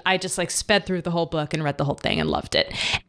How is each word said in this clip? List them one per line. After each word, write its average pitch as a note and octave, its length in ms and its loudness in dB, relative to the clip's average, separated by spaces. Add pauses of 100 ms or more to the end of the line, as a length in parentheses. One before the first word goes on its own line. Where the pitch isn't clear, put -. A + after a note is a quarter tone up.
I F#3+ 120 4
just, F#3 200 -4
like, F3 140 -2
sped G3+ 340 2
through F#3 160 -2
the E3+ 100 -2
whole E3+ 140 2
book D#3 280 -2
and D#3 100 0
read C#3+ 140 0
the D3 80 2
whole C#3+ 100 0
thing - 260 0
and - 80 0
loved - 260 -2
it. - 180 2 (360)